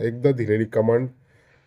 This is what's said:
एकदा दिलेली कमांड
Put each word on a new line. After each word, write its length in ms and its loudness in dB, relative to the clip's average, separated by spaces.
एकदा 300 0
दिलेली 340 0
कमांड 420 0